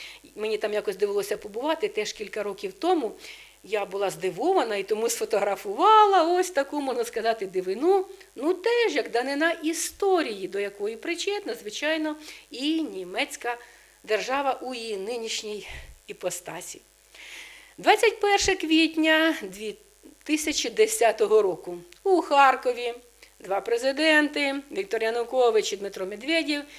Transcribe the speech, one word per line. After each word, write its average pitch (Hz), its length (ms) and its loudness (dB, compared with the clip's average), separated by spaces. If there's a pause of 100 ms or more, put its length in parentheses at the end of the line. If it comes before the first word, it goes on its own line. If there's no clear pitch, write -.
(360)
Мені 214 220 -4
там 214 160 -4
якось 202 220 -2
довелося 202 420 -2
побувати, 233 500 -4
теж 208 260 -4
кілька 208 300 -8
років 196 300 -8
тому. 311 380 0 (560)
Я 202 180 -2
була 196 240 -2
здивована 208 680 0
і 196 80 -2
тому 220 260 0
сфотографувала 233 1120 4
ось 359 260 2
таку, - 320 -2
можна 240 220 -2
сказати, 220 420 -2
дивину. 208 600 0 (300)
Ну, 311 180 0
теж 453 420 0
як - 160 -2
данина 277 400 0
історії, 311 960 0
до 190 120 -6
якої 202 380 -6
причетна, 392 580 -4
звичайно, 302 600 -4 (360)
і 302 320 -2
німецька 214 720 -6 (460)
держава 240 500 0
у 254 200 -8
її 226 240 -6
нинішній 214 680 -8 (400)
іпостасі. 175 760 -10 (960)
Двадцять 415 420 4
перше 403 360 2
квітня 320 840 4
дві 202 340 -10 (480)
тисячі 302 460 -2
десятого 220 720 4
року. 175 360 -2 (260)
У 370 180 6
Харкові 254 720 4 (460)
два 190 220 -2
президенти, 285 920 2 (160)
Віктор 208 320 -4
Янукович 233 720 2
і 190 40 -6
Дмитро 196 280 -8
Медведєв, 285 580 -2 (160)